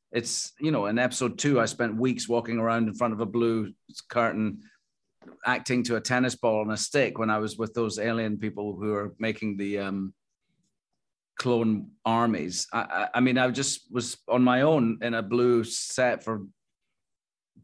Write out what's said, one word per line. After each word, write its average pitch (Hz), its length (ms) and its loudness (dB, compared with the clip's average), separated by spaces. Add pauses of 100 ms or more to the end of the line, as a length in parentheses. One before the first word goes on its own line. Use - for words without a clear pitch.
(140)
it's, - 460 -4
you 156 120 0
know, 110 140 2
in 110 140 0
episode 123 380 0
two, 143 220 4
I 113 60 4
spent 113 300 -2
weeks 113 340 0
walking 117 300 0
around 113 280 2
in 104 60 -4
front 117 200 0
of 104 80 -4
a 117 40 -2
blue 113 480 0 (360)
curtain, 110 500 0 (840)
acting 123 380 0
to 120 120 -2
a 110 60 -2
tennis 127 340 0
ball 110 260 2
on 107 100 -2
a 107 60 -2
stick 117 400 0
when 110 120 0
I 107 100 2
was 107 180 -4
with 110 160 -4
those 107 240 -2
alien 110 400 -2
people 104 380 -6
who 104 160 -4
were 104 280 -4
making 107 380 -4
the, 101 220 -2
um, 98 340 -4 (1300)
clone 113 520 0 (140)
armies. 113 680 0
I, 117 100 -2
I, - 340 -2
I 120 40 2
mean, 127 180 4
I 127 120 4
just 135 420 -4
was 120 260 -4 (100)
on 123 160 4
my 123 180 6
own 135 400 4
in 117 120 -2
a 113 100 -2
blue 120 400 4
set 120 600 -2
for 107 200 -4 (1200)